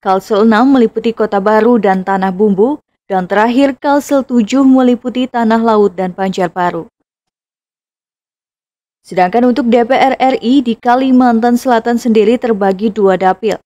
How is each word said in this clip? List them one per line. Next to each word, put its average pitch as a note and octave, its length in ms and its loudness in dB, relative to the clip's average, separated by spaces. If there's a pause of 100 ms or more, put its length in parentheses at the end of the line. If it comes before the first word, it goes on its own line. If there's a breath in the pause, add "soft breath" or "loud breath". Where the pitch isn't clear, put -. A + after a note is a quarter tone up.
Kalsel G3 420 -2
enam A3+ 300 2
meliputi A3+ 400 0
Kota G#3+ 260 -2
Baru A3 400 2
dan F#3+ 240 -2
Tanah F#3+ 240 -2
Bumbu, G#3 560 0 (240)
dan F#3 160 -2
terakhir A#3+ 560 0
Kalsel C#4+ 480 0
tujuh A#3+ 320 0
meliputi B3+ 640 2
Tanah A#3 320 -2
Laut G#3+ 400 0
dan F#3 160 -6
Banjarbaru. F3+ 720 -4 (2250)
Sedangkan F#3 480 0
untuk A#3+ 240 0
D A#3+ 160 4
P C4 80 0
R C4 240 2
R C4 240 0
I C4 160 2
di A#3 160 -4
Kalimantan B3 800 2
Selatan A#3+ 400 -2
sendiri A3 400 2
terbagi G3+ 560 -2
dua G3 240 0
dapil F#3 500 -2